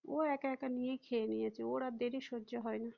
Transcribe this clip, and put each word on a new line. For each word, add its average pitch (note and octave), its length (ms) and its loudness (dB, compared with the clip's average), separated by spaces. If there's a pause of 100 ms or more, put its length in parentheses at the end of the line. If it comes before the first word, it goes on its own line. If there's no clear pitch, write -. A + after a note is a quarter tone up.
ও C#4 100 -2 (120)
একা C#4 240 2
একা C4 180 -2
নিয়ে B3+ 280 0
খেয়ে A#3 300 0
নিয়েছে, A3 360 0
ওর B3 200 2
আর B3+ 140 -2
দেরি A#3+ 240 0
সহ্য A#3 380 -6
হয় A3 200 -2
না। A#3 180 -4